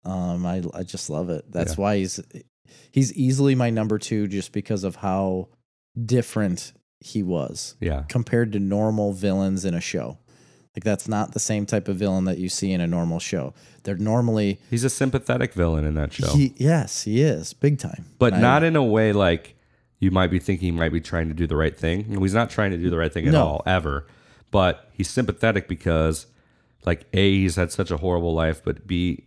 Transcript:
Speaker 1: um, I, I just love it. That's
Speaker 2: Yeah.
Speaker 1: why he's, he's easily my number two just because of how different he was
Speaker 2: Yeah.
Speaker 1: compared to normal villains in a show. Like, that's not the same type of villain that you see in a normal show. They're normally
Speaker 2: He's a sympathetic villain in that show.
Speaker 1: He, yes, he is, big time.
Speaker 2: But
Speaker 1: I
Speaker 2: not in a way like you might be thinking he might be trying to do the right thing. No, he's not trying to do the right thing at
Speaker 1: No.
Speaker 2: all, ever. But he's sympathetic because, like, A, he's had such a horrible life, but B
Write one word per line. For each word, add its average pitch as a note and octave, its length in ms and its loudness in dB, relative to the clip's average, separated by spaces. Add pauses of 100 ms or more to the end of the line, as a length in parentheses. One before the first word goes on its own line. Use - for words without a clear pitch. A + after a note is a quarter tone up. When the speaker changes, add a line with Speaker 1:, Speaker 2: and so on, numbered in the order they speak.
Speaker 1:
um, F2+ 400 -4
I, F2+ 180 -2 (120)
I F2+ 80 -10
just - 280 -10
love E2+ 200 -4
it. D#2 200 -6
That's E2+ 220 -2
Speaker 2:
Yeah. D#2+ 100 -4
Speaker 1:
why G2+ 160 2
he's, F#2+ 220 -4 (720)
he's C3+ 220 2
easily C3+ 400 2
my B2 160 2
number A2 280 0
two G#2 300 -2
just F#2+ 240 -6
because G2+ 320 -4
of F2+ 120 -4
how F#2+ 520 -2 (560)
different A2 680 -2 (280)
he - 220 -6
was E2+ 580 -6
Speaker 2:
Yeah. D2 280 -2
Speaker 1:
compared A#2 440 0
to G#2 60 -2
normal G#2 540 0
villains F#2+ 520 -2
in F#2 100 -2
a E2+ 60 -2
show. C2+ 380 -8 (580)
Like, - 80 -10
that's G#2 240 -2
not G#2+ 240 -2
the - 80 -6
same G#2 260 -2
type G2+ 220 -2
of G2 80 -2
villain F#2+ 300 0
that F2+ 120 -2
you F#2 100 -4
see G2 220 -4
in F2+ 100 0
a E2+ 60 0
normal E2+ 320 -2
show. D2+ 360 -6 (280)
They're G2+ 140 -6
normally G#2+ 640 0 (100)
Speaker 2:
He's A#2+ 140 -2
a C3 60 0
sympathetic B2+ 640 -2
villain E2 300 2
in D#2 100 -2
that D2+ 180 -2
show. D#2+ 160 -4
Speaker 1:
He, C3 280 4
yes, D3+ 460 0
he A2 200 0
is, G2 320 0
big C#3+ 240 2
time. - 260 -10 (140)
Speaker 2:
But A#2+ 160 4
Speaker 1:
I - 60 4
Speaker 2:
not C3 220 6
in D#3+ 140 2
a C#3 80 4
way A2 280 4
like F2+ 440 2 (420)
you F#2 140 2
might F#2 180 4
be F#2 80 2
thinking F#2 280 -2
he E2 120 0
might D#2+ 140 2
be E2 80 0
trying D#2+ 280 -2
to D#2 60 -4
do E2 140 0
the D#2 80 0
right D#2 200 0
thing. F2+ 340 -2
No, G2+ 100 -2
he's F#2+ 140 2
not A#2 160 2
trying G2+ 200 0
to F2 80 -4
do F2 120 0
the E2+ 80 0
right E2 140 0
thing E2 140 -2
at D3+ 60 4
Speaker 1:
No. C#3+ 120 6
Speaker 2:
all, D2+ 220 -2
ever. D#2 400 0 (460)
But F#2 400 2
he's - 180 -4
sympathetic A2 560 0
because, D#2+ 600 0 (580)
like, - 280 -2
A, G2 260 4
he's F#2 180 2
had F2 160 0
such F#2 180 -4
a E2+ 60 0
horrible E2+ 380 0
life, D#2+ 300 0
but - 220 -6
B F2+ 400 -2